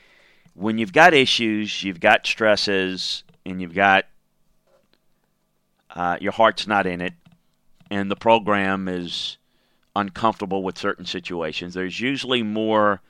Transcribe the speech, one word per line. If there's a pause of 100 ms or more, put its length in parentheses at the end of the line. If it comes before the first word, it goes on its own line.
(540)
when
you've
got
issues,
you've
got
stresses, (220)
and
you've
got, (1800)
uh,
your
heart's
not
in
it, (760)
and
the
program
is (580)
uncomfortable
with
certain
situations,
there's
usually
more,